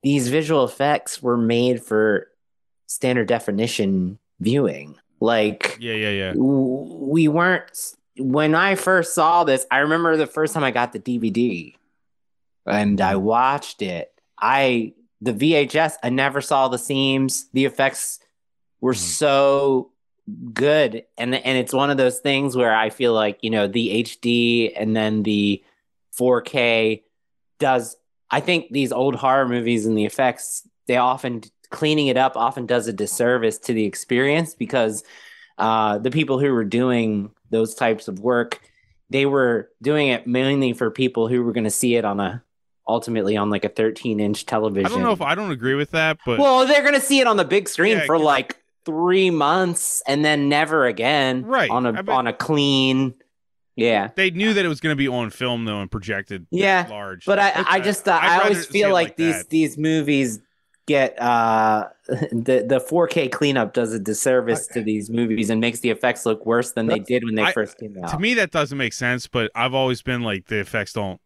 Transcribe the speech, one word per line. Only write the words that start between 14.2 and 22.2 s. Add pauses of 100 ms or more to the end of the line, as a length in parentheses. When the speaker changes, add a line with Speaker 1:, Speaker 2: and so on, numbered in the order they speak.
Speaker 1:
I, (280)
the
V
H
S,
I
never
saw
the
seams.
The
effects (640)
were
Speaker 2:
Mm-hmm.
Speaker 1:
so (640)
good. (140)
And,
and
it's
one
of
those
things